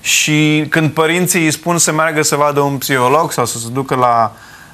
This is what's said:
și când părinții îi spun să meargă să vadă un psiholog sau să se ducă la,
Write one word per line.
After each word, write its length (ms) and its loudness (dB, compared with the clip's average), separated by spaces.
și 680 0
când 200 0
părinții 540 0
îi 60 2
spun 280 -4
să 140 0
meargă 300 0
să 140 0
vadă 240 2
un 180 0
psiholog 540 0
sau 140 -2
să 120 -6
se 100 -10
ducă 260 -4
la, 380 2